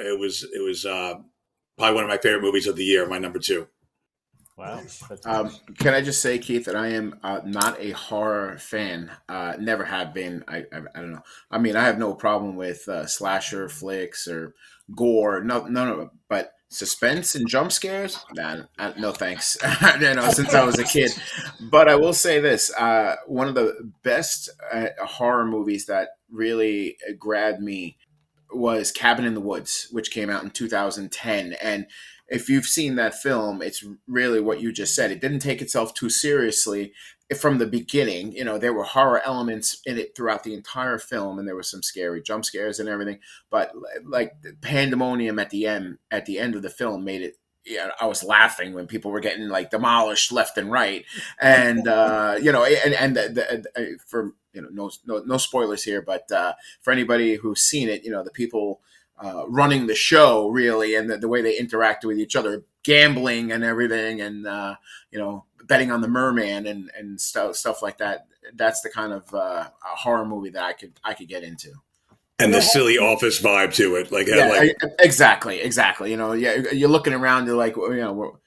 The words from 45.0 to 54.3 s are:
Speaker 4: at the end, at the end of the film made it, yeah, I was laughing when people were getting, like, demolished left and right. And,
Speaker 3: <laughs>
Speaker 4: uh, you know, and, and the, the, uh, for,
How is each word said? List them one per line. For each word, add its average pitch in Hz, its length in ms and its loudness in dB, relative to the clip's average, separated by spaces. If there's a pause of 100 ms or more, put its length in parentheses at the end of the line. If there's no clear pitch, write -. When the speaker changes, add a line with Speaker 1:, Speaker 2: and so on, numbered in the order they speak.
Speaker 4:
at 101 120 -4
the 104 160 -2
end, 95 320 -6 (120)
at 101 160 -4
the 98 120 -6
end 117 180 -2
of 101 60 -8
the 95 80 -10
film 104 340 -6
made 95 180 -6
it, - 140 -10 (280)
yeah, 95 260 -6 (100)
I 113 60 0
was 101 180 -2
laughing 104 500 4
when 90 120 -10
people 104 240 -8
were 104 100 -4
getting, 104 280 -6
like, 95 220 -4
demolished 113 600 2
left - 260 0
and 101 140 -4
right. 104 320 0 (360)
And, 120 480 6
Speaker 3:
<laughs> - 0 -
Speaker 4:
uh, 107 520 4
you 147 120 6
know, 120 120 6
and, 143 300 4
and 131 220 2
the, 107 120 0 (460)
the, 120 80 -4
uh, 78 140 -8 (100)
for, 107 260 -6 (200)